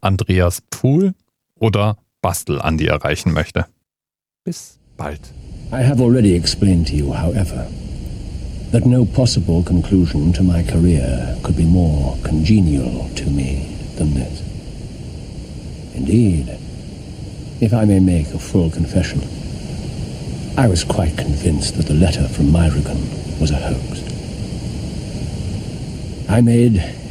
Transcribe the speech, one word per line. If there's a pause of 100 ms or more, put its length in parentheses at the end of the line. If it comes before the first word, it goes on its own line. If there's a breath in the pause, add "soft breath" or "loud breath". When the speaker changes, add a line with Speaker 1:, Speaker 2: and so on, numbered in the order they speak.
Speaker 1:
Andreas
Pfuhl (440)
oder (240)
Bastel
Andi
erreichen
möchte. (800)
Bis (180)
bald. (500)
Speaker 2:
I
have
already
explained
to
you,
however, (1080)
that
no
possible
conclusion
to
my
career
could
be
more
congenial
to
me (320)
than
this. (1500)
Indeed, (1160)
If
I
may
make
a
full
confession, (1400)
I
was
quite
convinced
that
the
letter
from
Myrigan (400)
was
a
hoax. (2250)
I
made (340 loud breath)